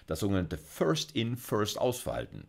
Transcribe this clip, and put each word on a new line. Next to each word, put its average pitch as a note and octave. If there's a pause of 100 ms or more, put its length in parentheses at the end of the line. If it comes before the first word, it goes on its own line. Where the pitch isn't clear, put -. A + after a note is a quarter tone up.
das D#2+
sogenannte F#2
First-in-, B2
First-out-Verhalten, G#2